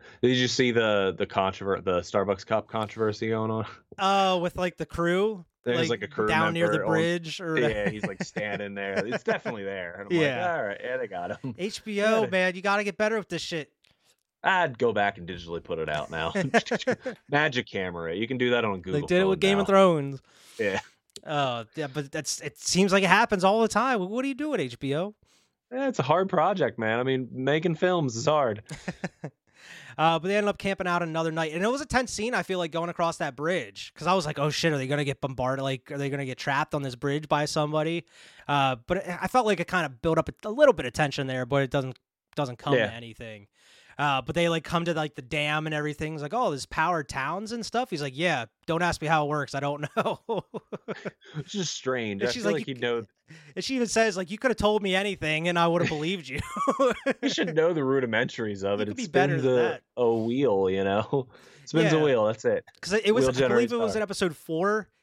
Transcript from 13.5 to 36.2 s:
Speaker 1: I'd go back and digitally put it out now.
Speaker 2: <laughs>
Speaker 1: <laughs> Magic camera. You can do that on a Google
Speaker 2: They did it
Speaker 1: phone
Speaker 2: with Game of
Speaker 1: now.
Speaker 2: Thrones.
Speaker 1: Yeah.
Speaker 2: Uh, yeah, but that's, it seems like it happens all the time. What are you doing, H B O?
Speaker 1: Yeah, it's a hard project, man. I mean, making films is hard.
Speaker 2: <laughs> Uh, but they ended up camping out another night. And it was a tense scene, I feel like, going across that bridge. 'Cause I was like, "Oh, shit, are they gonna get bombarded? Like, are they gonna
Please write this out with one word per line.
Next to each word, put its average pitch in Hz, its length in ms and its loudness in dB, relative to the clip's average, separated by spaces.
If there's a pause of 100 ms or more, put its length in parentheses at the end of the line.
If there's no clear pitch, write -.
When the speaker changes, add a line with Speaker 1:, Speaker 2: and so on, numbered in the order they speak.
Speaker 1:
I'd 170 340 2
go 120 160 4
back 101 240 2
and 85 100 -12
digitally 85 360 -8
put 80 160 -4
it 78 100 -2
out 76 220 -4
now. 80 200 -2 (340)
Speaker 2:
<laughs> 240 320 -2
Speaker 1:
<laughs> - 340 -12
Magic 143 360 0
camera. 87 480 -4
You 110 120 -2
can 127 100 -4
do 123 140 2
that 120 120 4
on 104 120 0
a - 20 -4
Google 92 240 -4
Speaker 2:
They - 60 -6
did 180 100 2
it 185 40 4
Speaker 1:
phone 190 80 2
Speaker 2:
with 190 100 0
Game 196 180 2
of 196 60 2
Speaker 1:
now. - 80 -6
Speaker 2:
Thrones. 160 500 4 (380)
Speaker 1:
Yeah. 101 220 0 (440)
Speaker 2:
Uh, 135 380 -2 (120)
yeah, 151 120 -4
but 139 240 -6
that's, - 300 -6
it 147 180 -10
seems 185 340 4
like 196 100 6
it 180 60 4
happens 202 340 4
all 208 200 6
the 220 40 4
time. 220 400 0
What 233 160 -2
are 269 40 -4
you 269 80 -4
doing, 285 240 -2
H 127 180 -4
B 135 180 -2
O? 196 200 -4 (560)
Speaker 1:
Yeah, 269 160 -2
it's 254 100 -2
a 147 60 2
hard 175 260 2
project, 160 480 2
man. 113 220 0
I 123 40 0
mean, 131 280 0
making 151 440 0
films 170 420 2
is 117 100 -4
hard. 135 400 2
Speaker 2:
<laughs> - 640 -10 (640)
Uh, 165 220 4
but 160 80 -6
they 202 80 0
ended 208 140 2
up 196 80 -2
camping 190 300 -4
out 175 140 2
another 165 300 -2
night. 160 220 -2
And 175 100 -2
it 208 80 2
was 277 80 -2
a 302 60 -8
tense 247 260 0
scene, 226 220 -4
I 185 100 0
feel 185 160 -4
like, 170 140 -2
going 170 160 -4
across 165 300 -2
that 147 180 -4
bridge. 147 580 -4
'Cause 156 120 -8
I 180 60 6
was 185 120 2
like, 151 120 -6
"Oh, 147 120 2
shit, 156 240 2
are 143 40 2
they 131 100 -2
gonna 147 180 0
get 135 160 -4
bombarded? 131 420 -2
Like, 135 260 -4
are 143 80 -8
they 139 120 -2
gonna 139 160 -4